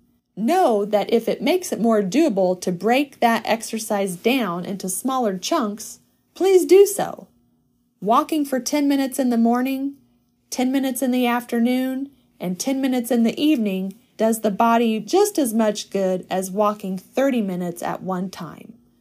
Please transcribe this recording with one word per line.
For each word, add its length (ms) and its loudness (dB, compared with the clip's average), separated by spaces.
Know 500 2
that 260 0
if 160 2
it 140 -2
makes 280 0
it 100 -4
more 200 2
doable 640 2
to 100 -2
break 480 0
that 240 2
exercise 720 -4
down 480 0
into 240 -8
smaller 480 -2
chunks, 600 -4
please 320 4
do 220 8
so. 400 -6
Walking 440 0
for 140 -2
ten 280 0
minutes 300 0
in 100 0
the 80 0
morning, 600 0
ten 240 -2
minutes 300 -2
in 80 0
the 160 2
afternoon, 840 -2
and 200 -6
ten 220 -2
minutes 300 -2
in 140 2
the 140 0
evening 600 0
does 240 0
the 100 0
body 500 2
just 360 0
as 160 0
much 380 -2
good 400 -2
as 200 -4
walking 460 -2
thirty 460 -2
minutes 400 -6
at 200 -6
one 280 -6
time. 420 -16